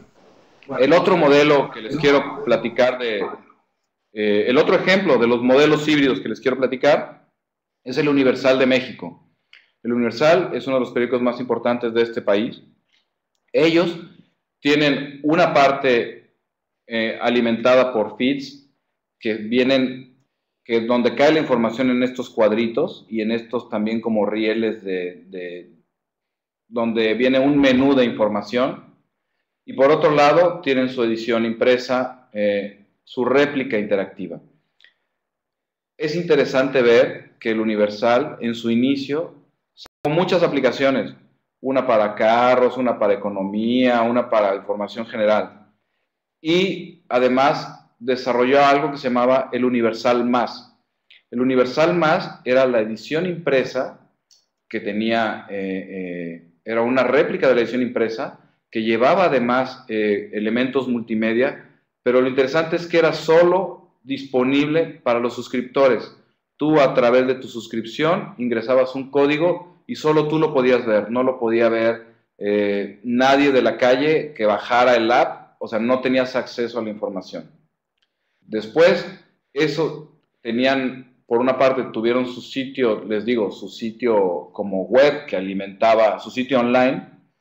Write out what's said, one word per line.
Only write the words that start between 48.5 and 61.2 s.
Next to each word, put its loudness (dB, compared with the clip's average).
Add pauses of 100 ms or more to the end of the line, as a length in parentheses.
algo 2
que -10
se -6
llamaba 2
el -2
Universal 0
Más. -4 (600)
El -6
Universal 2
Más -2
era 2
la 2
edición -4
impresa -4 (600)
que -8
tenía, -4
eh, -8
eh, -12 (120)
era -2
una 2
réplica 0
de 4
la 2
edición -4
impresa -4 (320)
que -6
llevaba 2
además, -2
eh, -2
elementos -2
multimedia, -4 (240)